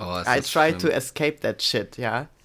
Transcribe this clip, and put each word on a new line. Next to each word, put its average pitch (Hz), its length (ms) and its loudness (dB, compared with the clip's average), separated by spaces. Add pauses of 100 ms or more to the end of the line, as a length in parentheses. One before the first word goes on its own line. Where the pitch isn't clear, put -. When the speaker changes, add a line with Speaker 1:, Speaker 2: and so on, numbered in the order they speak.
Speaker 1:
Oh, 87 200 -6
ist 87 80 -2
Speaker 2:
I 123 80 4
Speaker 1:
das 139 160 -2
Speaker 2:
try 156 160 6
Speaker 1:
schlimm. 175 100 0
Speaker 2:
to 180 120 0
escape - 500 -2
that - 200 -2
shit, - 380 -2
ja? 120 300 -4 (160)